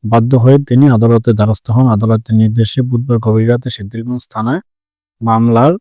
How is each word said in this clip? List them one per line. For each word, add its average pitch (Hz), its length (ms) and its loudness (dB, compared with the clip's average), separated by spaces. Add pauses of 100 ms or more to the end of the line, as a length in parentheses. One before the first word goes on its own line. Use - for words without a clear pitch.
বাধ্য 117 320 0
হয়ে 127 240 4
তিনি 139 300 2
আদালতের 117 460 2
দ্বারস্থ 107 340 -2
হন। 123 180 2
আদালতের 110 480 0
নির্দেশে 110 460 0
বুধবার 123 380 -2
গভীর 110 300 0
রাতে 123 200 -2
সিদ্ধিরগঞ্জ 113 580 -10
থানায় 120 340 -6 (600)
মামলার 117 600 2